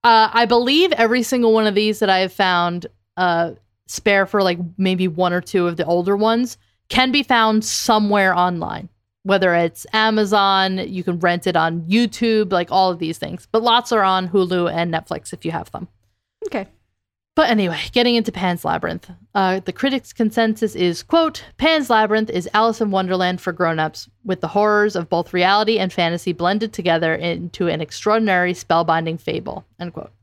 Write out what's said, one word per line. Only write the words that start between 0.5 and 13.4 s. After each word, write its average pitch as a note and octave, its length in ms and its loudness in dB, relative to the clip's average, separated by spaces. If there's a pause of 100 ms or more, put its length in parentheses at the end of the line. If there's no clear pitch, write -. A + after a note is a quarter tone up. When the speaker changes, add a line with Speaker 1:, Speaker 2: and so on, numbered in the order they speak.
Speaker 1:
every A#3 320 2
single A#3 280 2
one A3 140 4
of G3+ 80 0
these G#3+ 240 0
that G#3 100 2
I F#3+ 120 4
have F#3 120 -2
found, F3 540 0 (300)
uh, E3+ 340 0 (360)
spare G3 380 2
for, G3+ 180 0
like, F3 160 2 (200)
maybe F#3 300 0
one F3 240 0
or F3 80 0
two F3 260 0
of E3+ 100 -2
the F3 80 -2
older F3 320 0
ones, A3+ 400 0 (320)
can B3+ 240 0
be C#4+ 120 0
found A3 400 2
somewhere G#3 680 2
online. F3+ 540 -2 (360)
Whether F#3+ 320 2
it's E3+ 360 0
Amazon, G3 880 2 (100)
you F#3 140 -8
can F3 160 -4
rent F3 300 0
it F3+ 80 0
on E3 260 0
YouTube, G#3+ 720 0
like, F3 180 -2
all F#3 220 2
of E3 80 -8
these E3 180 -6
things. D#3+ 320 -12